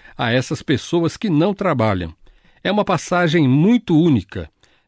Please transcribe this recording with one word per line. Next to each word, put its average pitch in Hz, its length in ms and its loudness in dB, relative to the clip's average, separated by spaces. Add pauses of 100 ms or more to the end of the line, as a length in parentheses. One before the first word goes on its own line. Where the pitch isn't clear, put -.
(160)
a 120 160 -2
essas 127 300 -2
pessoas 165 560 -2
que 220 120 -4
não 170 240 2
trabalham. 110 640 -2 (480)
É 180 80 -2
uma 208 140 0
passagem 175 640 0
muito 165 500 2
única, 123 520 0 (380)